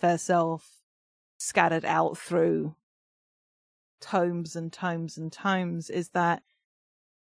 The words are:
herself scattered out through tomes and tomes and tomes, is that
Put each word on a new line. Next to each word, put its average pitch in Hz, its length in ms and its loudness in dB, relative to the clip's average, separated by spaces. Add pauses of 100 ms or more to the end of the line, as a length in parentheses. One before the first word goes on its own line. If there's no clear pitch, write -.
herself 170 800 0 (560)
scattered 165 480 2
out 160 320 2
through 160 580 0 (1200)
tomes 175 560 -2
and 165 160 -6
tomes 170 460 -4
and 160 140 -8
tomes, 180 580 -2
is 175 200 -4
that 170 340 0 (880)